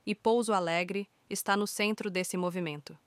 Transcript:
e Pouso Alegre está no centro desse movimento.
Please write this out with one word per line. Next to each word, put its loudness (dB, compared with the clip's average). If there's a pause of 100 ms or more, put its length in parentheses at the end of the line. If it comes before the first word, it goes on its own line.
e 0
Pouso 2
Alegre 0 (220)
está 0
no 2
centro 0
desse -2
movimento. -4